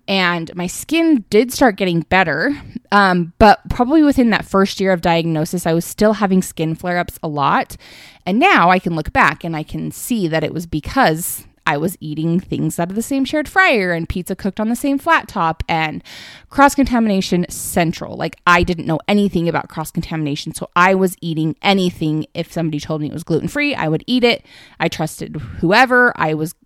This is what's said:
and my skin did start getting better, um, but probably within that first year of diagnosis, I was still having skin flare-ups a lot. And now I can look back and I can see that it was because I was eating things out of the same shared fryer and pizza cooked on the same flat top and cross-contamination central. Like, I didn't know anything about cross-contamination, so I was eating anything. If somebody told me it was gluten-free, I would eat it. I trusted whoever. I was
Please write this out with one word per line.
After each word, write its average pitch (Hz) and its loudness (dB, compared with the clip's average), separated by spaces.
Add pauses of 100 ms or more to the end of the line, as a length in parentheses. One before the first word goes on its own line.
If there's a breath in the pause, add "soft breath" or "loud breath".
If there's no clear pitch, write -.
and 175 -2
my 180 -6
skin 320 0
did 240 4
start 226 4
getting 180 0
better, 185 0 (380 loud breath)
um, 180 4
but 208 8 (100)
probably 277 2
within 262 4
that 196 0
first 196 0
year 190 0
of 175 0
diagnosis, 165 0
I 165 0
was 170 0
still 214 2
having 190 2
skin 160 -4
flare-ups 175 -4
a 170 -4
lot. 147 -2 (480 loud breath)
And 190 0
now 285 4
I 185 6
can 175 -4
look 156 -6
back 156 2
and 165 -6
I 151 -6
can 156 -8
see 208 -4
that 160 0
it - -4
was 180 -8
because 165 -2 (180)
I 156 0
was 160 -4
eating 156 -2
things 156 -4
out 170 -2
of 190 -8
the 233 -4
same 269 -2
shared 302 -4
fryer 254 2
and 165 -4
pizza 185 -6
cooked - -6
on 214 -2
the 240 -2
same 277 -2
flat 320 0
top 165 -2
and 160 -4 (480 loud breath)
cross-contamination 226 2
central. - -2
Like, 151 -6 (140)
I 175 6
didn't 165 -4
know 156 0
anything 196 2
about 156 -4
cross-contamination, 156 -6
so - -10
I 185 6
was 190 0
eating 160 -2
anything. 175 0
If - -8
somebody 156 -4
told 156 -6
me 151 -6
it - -8
was 165 -10
gluten-free, 277 -2
I - -4
would 156 -2
eat 240 0
it. 233 2 (360 loud breath)
I 165 0
trusted - -8
whoever. 240 2
I 156 -2
was 156 -6